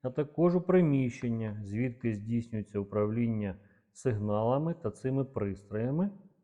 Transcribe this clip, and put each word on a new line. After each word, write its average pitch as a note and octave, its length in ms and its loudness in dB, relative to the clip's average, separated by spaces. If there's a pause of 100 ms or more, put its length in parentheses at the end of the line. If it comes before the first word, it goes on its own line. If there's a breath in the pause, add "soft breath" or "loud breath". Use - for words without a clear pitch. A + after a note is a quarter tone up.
а B2+ 80 -2
також E3+ 460 2
у F3+ 40 4
приміщення, B2+ 1040 2
звідки A#2 500 -2
здійснюється G#2+ 640 -4
управління G#2 800 0 (360 soft breath)
сигналами A#2 840 0
та A2 160 -4
цими C3+ 340 -2
пристроями A#2+ 840 -4 (340)